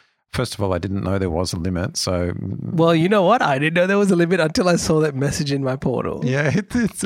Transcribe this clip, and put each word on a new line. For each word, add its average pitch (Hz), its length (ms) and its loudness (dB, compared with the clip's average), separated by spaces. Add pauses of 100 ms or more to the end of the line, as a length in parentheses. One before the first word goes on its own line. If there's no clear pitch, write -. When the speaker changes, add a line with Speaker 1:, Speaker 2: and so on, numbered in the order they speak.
(340)
Speaker 1:
First 123 220 -4
of - 60 -6
all, 95 120 0
I 87 40 0
didn't 98 280 -4
know 95 120 0
there 95 120 -2
was 87 240 -2
a 92 40 -4
limit, 87 380 -4
so 90 420 -2
Speaker 2:
Well, 160 560 0
you 165 140 2
know 196 160 2
what? 220 180 4
I 139 160 0
didn't 156 180 0
know 180 120 2
there 196 100 2
was 202 140 4
a 175 60 4
limit 170 240 2
until 160 260 0
I 175 80 4
saw 160 240 2
that 151 160 0
message 143 380 -2
in 139 100 0
my 131 140 -2
portal. 90 480 -2
Speaker 1:
Yeah, 143 240 0
<laughs> 160 80 2
it, 214 180 -4
it's, 233 300 -2